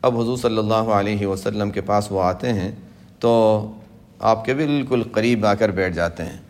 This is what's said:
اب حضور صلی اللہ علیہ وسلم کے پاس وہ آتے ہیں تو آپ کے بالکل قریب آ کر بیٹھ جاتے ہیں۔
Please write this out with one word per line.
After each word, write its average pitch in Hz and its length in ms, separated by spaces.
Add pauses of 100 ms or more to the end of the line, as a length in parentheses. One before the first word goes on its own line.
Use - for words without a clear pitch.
اب 120 180
حضور 120 160
صلی 117 220
اللہ 110 160
علیہ 104 520
وسلم 101 440
کے 98 100
پاس 101 320
وہ 95 100
آتے 92 300
ہیں 101 200 (480)
تو 110 440 (540)
آپ 113 260
کے 127 100
بالکل 139 480 (100)
قریب 110 340
آ 104 80
کر 104 160
بیٹھ 92 240
جاتے 85 300
ہیں۔ 82 120 (140)